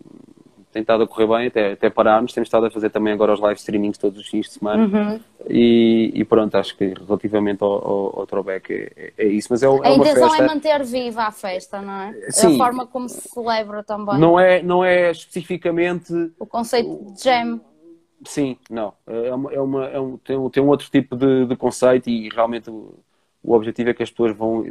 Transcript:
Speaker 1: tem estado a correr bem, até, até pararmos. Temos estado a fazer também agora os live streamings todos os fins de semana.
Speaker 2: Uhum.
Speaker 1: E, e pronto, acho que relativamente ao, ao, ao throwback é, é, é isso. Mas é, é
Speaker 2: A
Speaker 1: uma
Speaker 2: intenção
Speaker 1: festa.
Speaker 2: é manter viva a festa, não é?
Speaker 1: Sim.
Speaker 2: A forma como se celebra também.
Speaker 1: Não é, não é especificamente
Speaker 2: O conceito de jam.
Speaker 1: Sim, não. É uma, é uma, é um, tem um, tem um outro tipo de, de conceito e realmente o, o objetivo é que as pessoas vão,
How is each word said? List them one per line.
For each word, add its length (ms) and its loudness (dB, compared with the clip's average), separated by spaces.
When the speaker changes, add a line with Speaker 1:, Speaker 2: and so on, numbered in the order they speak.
Speaker 1:
tem 100 -6
estado 220 2
a 40 2
correr 200 0
bem, 200 0
até, 260 0
até 160 0
pararmos. 440 2
Temos 140 -4
estado 180 2
a 60 -4
fazer 180 -4
também 240 0
agora 200 2
os 60 0
live 200 0
streamings 380 -4
todos 220 -4
os 80 -20
fins 200 -4
de 60 -20
semana. 340 0
Speaker 2:
Uhum. 320 -2
Speaker 1:
E, 680 4
e 100 -2
pronto, 300 2
acho 200 -2
que 180 -2
relativamente 560 -2
ao, 120 2
ao, 480 -4
ao 40 -8
throwback 480 -8
é, 220 -10
é, 240 -18
é 80 0
isso. 240 -2
Mas 100 0
é, 60 4
é 20 6
Speaker 2:
A 40 6
Speaker 1:
uma 240 2
Speaker 2:
intenção 320 6
Speaker 1:
festa. 140 4
Speaker 2:
é 40 4
manter 360 0
viva 400 -6
a 80 -4
festa, 480 -10
não 140 -12
é? 200 -12
Speaker 1:
Sim. 240 4
Speaker 2:
A 20 0
forma 300 0
como 200 -10
se 220 -14
celebra 540 -6
também. 340 -4
Speaker 1:
Não 220 6
é, 240 4
não 200 2
é 280 2
especificamente 1000 -4
Speaker 2:
O 80 -12
conceito 680 -6
de 100 -18
jam. 380 0
Speaker 1:
Sim, 320 -4
não. 240 -6
É 280 -6
uma, 200 -6
é 80 -2
uma, 280 -2
é 100 -8
um, 180 -8
tem 200 -6
um, 120 -4
tem 140 0
um 60 4
outro 200 0
tipo 260 0
de, 300 2
de 100 -4
conceito 540 2
e 200 -6
realmente 420 -4
o, 240 -18
o 100 0
objetivo 360 0
é 40 -2
que 80 -8
as 80 -6
pessoas 260 -2
vão, 360 -4